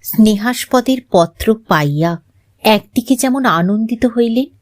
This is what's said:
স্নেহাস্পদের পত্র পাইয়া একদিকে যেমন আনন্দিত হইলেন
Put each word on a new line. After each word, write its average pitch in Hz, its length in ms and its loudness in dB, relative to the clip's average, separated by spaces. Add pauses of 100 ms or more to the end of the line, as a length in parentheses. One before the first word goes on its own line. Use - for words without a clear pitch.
স্নেহাস্পদের 247 960 0 (120)
পত্র 175 440 0 (140)
পাইয়া 156 500 0 (440)
একদিকে 220 540 0
যেমন 262 280 -2
আনন্দিত 214 600 0
হইলেন 233 380 0 (180)